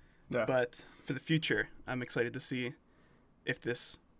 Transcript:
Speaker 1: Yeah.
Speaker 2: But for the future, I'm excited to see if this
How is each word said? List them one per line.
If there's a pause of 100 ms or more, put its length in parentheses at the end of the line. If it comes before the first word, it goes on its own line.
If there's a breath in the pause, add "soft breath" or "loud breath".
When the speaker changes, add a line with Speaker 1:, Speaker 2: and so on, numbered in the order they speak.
(300 soft breath)
Speaker 1:
Yeah.
Speaker 2:
But (180)
for
the
future, (180)
I'm
excited
to
see (720 soft breath)
if
this (220)